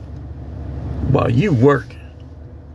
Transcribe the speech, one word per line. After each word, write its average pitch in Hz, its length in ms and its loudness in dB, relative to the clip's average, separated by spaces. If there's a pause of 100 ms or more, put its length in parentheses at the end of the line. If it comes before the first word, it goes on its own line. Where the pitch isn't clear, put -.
(1120)
While - 200 4
you 165 220 4
working. 135 460 4 (760)